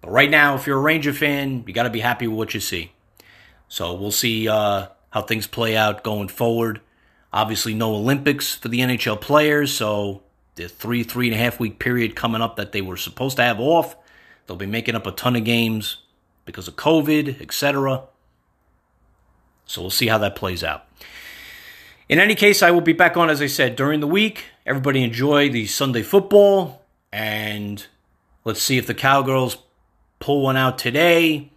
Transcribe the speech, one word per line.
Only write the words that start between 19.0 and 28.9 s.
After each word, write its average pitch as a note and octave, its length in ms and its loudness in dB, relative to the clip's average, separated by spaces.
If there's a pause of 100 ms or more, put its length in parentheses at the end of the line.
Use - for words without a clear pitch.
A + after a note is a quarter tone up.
So - 160 -12
we'll F#2 80 -8
see A2+ 180 0
how A2 100 4
that G2+ 180 -2
plays F2+ 280 -6
out. D#2 220 -6 (1200)
In D#3 100 4
any G#3 160 6
case, G3+ 260 6
I F3 100 8
will F3 100 6
be E3 120 4
back E3+ 220 4
on, E3+ 140 4
as C#3+ 120 2
I C#3+ 60 -2
said, B2+ 300 0
during D3 240 0
the D3 60 -4
week. G#3 380 0 (200)
Everybody C3+ 380 0
enjoy C#3 460 2
the A#2 180 -2
Sunday B2 360 -2
football, G3 800 4 (280)
and G#2 760 -6 (580)
let's A2 180 -4
see C3+ 160 0
if A#2+ 100 -2
the B2 60 -4